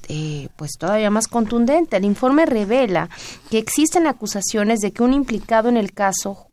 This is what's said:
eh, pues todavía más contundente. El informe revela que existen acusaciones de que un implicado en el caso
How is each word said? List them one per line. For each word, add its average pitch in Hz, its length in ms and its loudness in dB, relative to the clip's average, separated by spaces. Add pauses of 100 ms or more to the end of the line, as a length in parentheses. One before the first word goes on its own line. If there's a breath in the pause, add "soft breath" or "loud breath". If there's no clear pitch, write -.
eh, 151 480 -8
pues - 220 -10
todavía 208 320 0
más 220 180 0
contundente. 233 720 0
El 185 80 0
informe 254 400 4
revela 208 640 0 (400 loud breath)
que 226 80 0
existen 269 480 0
acusaciones 214 760 -2
de 202 100 -2
que 220 100 -4
un 254 140 4
implicado 226 520 0
en 240 100 4
el 202 160 -2
caso 196 600 -4